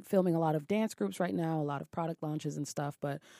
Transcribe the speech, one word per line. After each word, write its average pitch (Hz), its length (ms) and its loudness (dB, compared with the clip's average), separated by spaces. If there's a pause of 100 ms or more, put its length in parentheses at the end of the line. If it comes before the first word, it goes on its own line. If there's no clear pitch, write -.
filming 185 300 4
a 165 40 2
lot 160 160 4
of 147 120 -2
dance 214 260 0
groups 196 260 -4
right 185 160 0
now, 160 260 0
a - 20 0
lot 143 180 -2
of 156 100 -12
product 165 320 -4
launches 151 340 -4
and 147 100 -4
stuff, 143 340 -4
but 143 200 -4 (180)